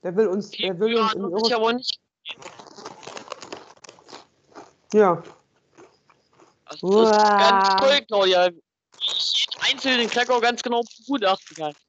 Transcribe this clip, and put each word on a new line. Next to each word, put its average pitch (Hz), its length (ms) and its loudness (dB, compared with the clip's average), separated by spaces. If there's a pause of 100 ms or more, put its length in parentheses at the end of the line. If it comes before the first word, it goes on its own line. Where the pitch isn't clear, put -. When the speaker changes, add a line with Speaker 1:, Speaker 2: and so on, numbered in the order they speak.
Speaker 1:
Der 175 120 -6
will 214 120 2
uns, 190 240 -4
der 185 280 -6
will 220 180 0
uns 220 160 0
Speaker 2:
Ja, 180 60 -6
Speaker 1:
in 196 120 -6
Speaker 2:
das 196 100 -2
ist 226 80 0
Speaker 1:
Irre 240 120 0
Speaker 2:
aber 226 120 0
nicht. - 260 -8 (3000)
Speaker 1:
Ja. 196 280 4 (1400)
Speaker 2:
Das 156 100 -20
ist - 80 -14
Speaker 1:
Uah. 208 540 4
Speaker 2:
ganz 196 440 4
toll, 185 260 4
Claudia. 185 440 2
Wie 170 100 -20 (400)
ich - 480 -2
jeden - 220 -10
einzelnen 254 380 -2
Cracker 247 320 0
ganz 240 200 0
genau 240 200 -2 (180)
begutachten 196 560 -2
kann. 156 180 -8 (160)